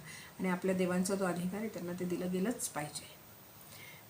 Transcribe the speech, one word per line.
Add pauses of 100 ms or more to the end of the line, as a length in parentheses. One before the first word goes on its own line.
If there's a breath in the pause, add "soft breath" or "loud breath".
(400 loud breath)
आणि
आपल्या
देवांचा
जो
अधिकार
आहे
त्यांना
ते
दिलं
गेलंच
पाहिजे. (960 loud breath)